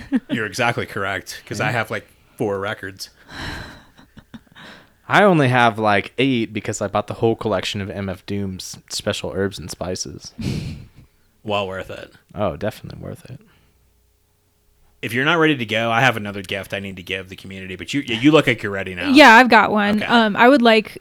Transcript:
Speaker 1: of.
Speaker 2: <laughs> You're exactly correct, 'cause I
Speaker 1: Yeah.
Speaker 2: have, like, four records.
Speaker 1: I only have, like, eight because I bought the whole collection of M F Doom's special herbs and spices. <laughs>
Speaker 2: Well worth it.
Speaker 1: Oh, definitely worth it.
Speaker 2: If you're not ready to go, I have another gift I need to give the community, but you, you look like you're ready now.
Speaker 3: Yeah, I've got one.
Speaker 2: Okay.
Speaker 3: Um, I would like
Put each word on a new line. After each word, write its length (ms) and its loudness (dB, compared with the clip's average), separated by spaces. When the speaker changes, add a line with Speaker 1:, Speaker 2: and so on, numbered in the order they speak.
Speaker 1:
of. 140 0
Speaker 2:
<laughs> 40 -20
You're 160 -2
exactly 400 -2
correct, 600 -8
'cause 140 -10
I 80 -2
Speaker 1:
Yeah. 60 -2
Speaker 2:
have, 180 -4
like, 160 -8
four 220 -4
records. 500 -10
Speaker 1:
I 160 4
only 260 6
have, 280 4
like, 400 0
eight 360 0
because 280 -6
I 60 -2
bought 200 -2
the 80 -10
whole 200 2
collection 460 -4
of 80 -8
M 200 -8
F 160 -10
Doom's 520 -8
special 440 -6
herbs 260 -2
and 100 -14
spices. 680 -10
<laughs> 40 -10
Speaker 2:
Well 220 -2
worth 220 -10
it. 240 -16
Speaker 1:
Oh, 220 -2
definitely 480 -10
worth 260 -14
it. 80 -16
Speaker 2:
If 120 -8
you're 120 -2
not 140 2
ready 180 2
to 80 -6
go, 260 -2
I 80 2
have 160 4
another 260 -8
gift 320 -8
I 60 -6
need 160 -10
to 80 -14
give 240 -8
the 80 -16
community, 400 -12
but 180 -10
you, 60 -2
you 320 2
look 160 6
like 160 0
you're 80 -4
ready 240 -8
now. 140 -4
Speaker 3:
Yeah, 260 10
I've 140 8
got 200 6
one. 280 0
Speaker 2:
Okay. 80 -2
Speaker 3:
Um, 320 2
I 100 6
would 140 6
like 400 2